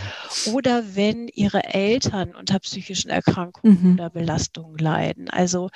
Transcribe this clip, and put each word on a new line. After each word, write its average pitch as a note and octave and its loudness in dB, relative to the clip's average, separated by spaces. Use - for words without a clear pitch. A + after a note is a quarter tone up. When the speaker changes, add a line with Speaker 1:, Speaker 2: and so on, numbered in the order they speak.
Speaker 1:
oder A#3+ 0
wenn A3 0
ihre G3+ 0
Eltern G3 0
unter F#3 0
psychischen - -8
Erkrankungen F3+ 4
Speaker 2:
Mhm. F3+ 6
Speaker 1:
oder F3 -2
Belastungen D#3+ -6
leiden. D#3+ -2
Also F3+ -2